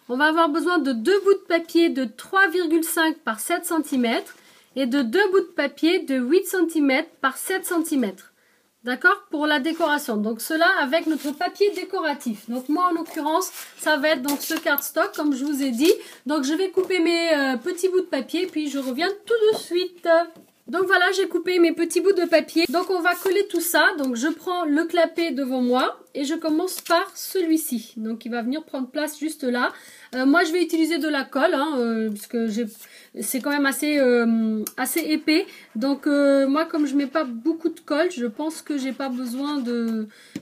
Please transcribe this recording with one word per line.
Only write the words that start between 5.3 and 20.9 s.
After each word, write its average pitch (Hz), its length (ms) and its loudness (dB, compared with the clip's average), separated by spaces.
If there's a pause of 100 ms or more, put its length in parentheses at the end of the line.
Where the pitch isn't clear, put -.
bouts 381 80 4
de 370 60 2
papier 302 520 0
de 277 180 -2
huit 269 300 2
centimètres 320 640 0 (120)
par 262 180 -2
sept 381 260 -4
centimètres. 285 640 -2 (520)
D'accord ? 254 480 0
Pour 302 160 -2
la 302 120 2
décoration. 294 580 0
Donc 220 240 -4
cela 330 260 2 (120)
avec 320 280 0
notre 294 240 -4
papier 370 400 0
décoratif. 311 800 -6
Donc 254 180 -6
moi 349 220 2
en - 0 -
l'occurrence, 330 580 -2 (280)
ça 302 200 0
va 294 120 0
être 294 120 0
donc 285 220 -4
ce 320 100 -6
cardstock 320 640 -2
comme 294 180 0
je 254 100 -4
vous 285 200 -2
ai 269 80 0
dit. 285 200 4 (360)
Donc 294 160 0
je 277 100 -2
vais 370 160 -2
couper 370 300 0
mes, 339 340 2
euh, 269 240 2
petits 359 320 -2
bouts 370 120 2
de 359 40 -8
papier 311 400 -2
puis 302 240 -6
je 262 80 -6
reviens 269 320 -2 (160)
tout 440 280 4
de - 40 -2
suite. 349 500 -4 (600)
Donc 349 180 -2
voilà, 359 260 4